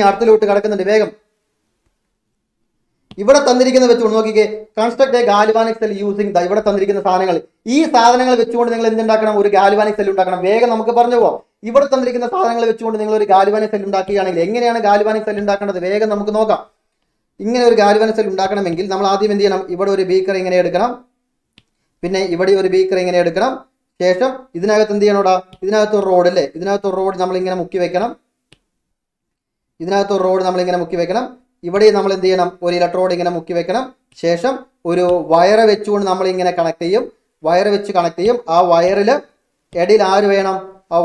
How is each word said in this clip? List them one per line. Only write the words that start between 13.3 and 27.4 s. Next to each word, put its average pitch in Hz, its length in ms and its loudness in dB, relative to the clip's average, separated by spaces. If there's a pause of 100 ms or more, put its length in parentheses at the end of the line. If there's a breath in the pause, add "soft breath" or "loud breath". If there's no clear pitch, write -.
galvanic 208 420 2
cell 202 140 -4
ഉണ്ടാക്കുകയാണെങ്കിൽ 190 580 -2
എങ്ങനെയാണ് 233 420 -2
galvanic 208 420 0
cell 208 140 -6
ഉണ്ടാക്കേണ്ടത്? 202 440 -4
വേഗം 214 260 0
നമുക്ക് 208 240 -4
നോക്കാം. 208 240 0 (840)
ഇങ്ങനെ 247 240 0
ഒരു 226 120 4
galvanic 214 380 2
cell 208 140 -2
ഉണ്ടാക്കണമെങ്കിൽ 190 600 -4
നമ്മൾ 196 200 -2
ആദ്യം 202 200 0
എന്ത് 202 100 0
ചെയ്യണം? 190 200 0 (120)
ഇവിടെ 196 200 -2
ഒരു 190 160 -2
beaker 190 300 0
ഇങ്ങനെ 185 200 -2
എടുക്കണം, 180 320 -2 (1120)
പിന്നെ 190 180 -4 (140)
ഇവിടെ 185 260 0
ഒരു 185 140 -2
beaker 185 280 0
ഇങ്ങനെ 175 200 0
എടുക്കണം. 185 280 -2 (520)
ശേഷം 180 280 0 (280)
ഇതിനകത്ത് 208 360 0
എന്ത് 202 100 2
ചെയ്യണോടാ? 196 300 2 (280)
ഇതിനകത്ത് 214 360 0
ഒരു 196 120 -2
rod 180 200 4
അല്ലേ, 185 140 0 (120)
ഇതിനകത്ത് 196 320 -4
ഒരു 185 120 -4
rod 190 220 -4
നമ്മൾ 185 180 -2